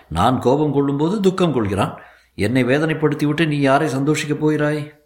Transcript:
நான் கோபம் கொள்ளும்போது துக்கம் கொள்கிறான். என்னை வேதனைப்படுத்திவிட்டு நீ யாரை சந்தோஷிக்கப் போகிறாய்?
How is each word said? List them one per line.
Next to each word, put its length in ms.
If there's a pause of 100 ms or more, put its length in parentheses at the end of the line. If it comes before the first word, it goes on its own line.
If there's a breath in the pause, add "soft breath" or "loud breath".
நான் 300
கோபம் 340
கொள்ளும்போது 480
துக்கம் 320
கொள்கிறான். 480 (340 loud breath)
என்னை 300
வேதனைப்படுத்திவிட்டு 800
நீ 120
யாரை 360
சந்தோஷிக்கப் 460
போகிறாய்? 640